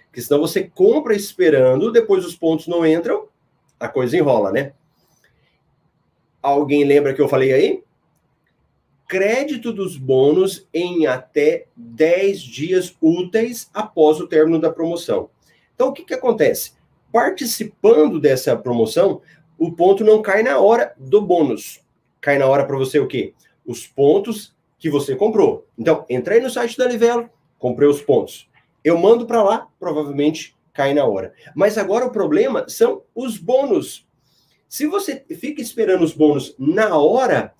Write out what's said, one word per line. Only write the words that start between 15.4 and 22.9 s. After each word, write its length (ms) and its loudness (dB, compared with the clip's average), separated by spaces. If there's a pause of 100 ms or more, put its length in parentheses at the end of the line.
Então, 160 -2
o 40 -6
que 100 -16
que 100 -12
acontece? 600 -2 (380)
Participando 1080 0
dessa 340 0
promoção, 640 0 (360)
o 120 -2
ponto 320 2
não 200 4
cai 220 0
na 160 0
hora 380 2
do 240 0
bônus. 600 -2 (400)
Cai 160 0
na 100 2
hora 180 2
pra 120 -4
você 220 -2